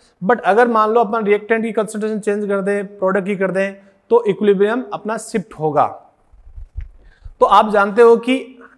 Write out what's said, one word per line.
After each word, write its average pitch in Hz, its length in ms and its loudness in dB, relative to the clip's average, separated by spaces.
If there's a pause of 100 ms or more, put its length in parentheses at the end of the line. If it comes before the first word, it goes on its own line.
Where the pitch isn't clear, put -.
(220)
But 190 180 0
अगर 214 280 2
मान 220 220 2
लो 233 140 2
अपन 220 220 -4
रिएक्टेंट 208 380 0
की 226 80 -6
कंसंट्रेशन 214 480 -4
चेंज 208 280 -4
कर 196 140 -2
दें, 202 240 -4
प्रोडक्ट 196 400 -4
की 202 100 -4
कर 185 160 -2
दें, 196 220 -4 (380)
तो 233 140 4
इक्विलिब्रियम 208 580 0 (100)
अपना 208 240 -6
शिफ्ट 220 360 -8
होगा। 147 320 0 (1500)
तो 247 60 2
आप 214 260 4
जानते 202 300 2
हो 233 160 8
कि 254 180 0 (420)